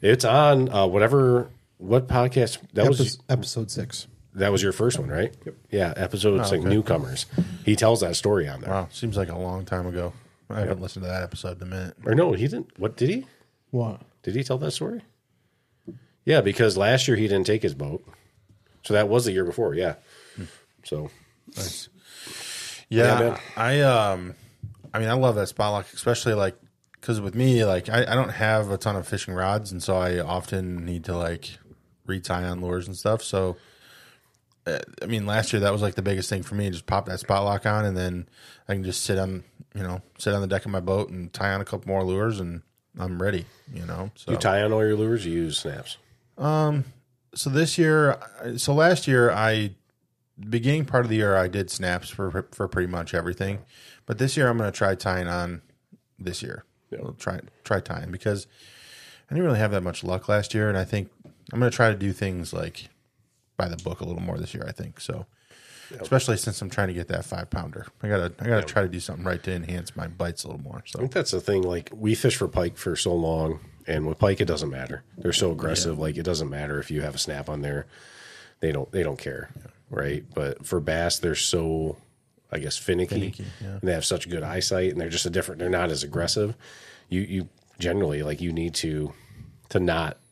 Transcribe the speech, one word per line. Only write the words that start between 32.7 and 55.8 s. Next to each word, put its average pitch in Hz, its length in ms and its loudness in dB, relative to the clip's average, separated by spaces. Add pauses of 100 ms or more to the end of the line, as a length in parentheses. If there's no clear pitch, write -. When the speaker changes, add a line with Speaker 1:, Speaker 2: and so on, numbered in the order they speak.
Speaker 3:
and 95 100 -10
stuff. 110 260 0
So, 92 340 -2 (1120)
uh, 78 120 -4 (240)
I - 40 -8
mean, 107 200 -2
last 107 260 0
year 110 80 4
that 101 120 4
was, 104 100 0
like, 101 120 0
the 98 80 -4
biggest 95 260 0
thing 98 140 -2
for - 140 -10
me. 101 140 0
Just 85 160 -8
pop 98 200 0
that 92 140 -6
Spot 101 240 0
Lock 101 220 0
on, 107 180 2
and 98 120 0
then 90 320 -4 (400)
I 101 60 0
can 95 100 -4
just 92 200 -4
sit 98 140 0
on, 95 260 -4 (300)
you 101 80 -6
know, 92 200 -6 (160)
sit 104 160 0
on 101 80 2
the 95 60 -2
deck 92 160 0
of - 60 -6
my 95 100 -2
boat 95 300 0
and 90 220 -10
tie 98 220 -2
on 98 60 -2
a 101 40 -4
couple - 240 -8
more 95 160 0
lures, 98 360 0
and 85 220 -8 (360)
I'm 92 240 -4
ready, 104 240 0 (260)
you 87 140 -10
know. 85 300 -8
So. - 160 -6
Speaker 1:
You - 60 0
tie 101 240 4
on 107 100 2
all 110 120 4
your 107 120 4
lures, 110 280 2
you 85 80 -2
use 82 260 0
snaps? - 380 -8 (420)
Speaker 3:
Um, 151 460 2 (500)
so - 160 -4
this 156 280 2
year, 156 400 6 (380)
so 143 180 2
last 165 320 6
year, 123 240 8
I, 107 420 2 (760)
beginning 131 380 2
part 123 180 4
of 113 60 -2
the 110 60 2
year, 101 200 4
I 92 120 4
did 95 220 -2
snaps 90 380 -2
for, 92 420 -4
for - 160 -4
pretty 90 240 -2
much 85 240 -6
everything. 87 460 -4 (460)
But 113 120 -4
this 131 180 0
year, 139 120 4
I'm 117 100 2
gonna 104 140 0
try 98 220 2
tying 92 340 -2
on 87 340 -4 (560)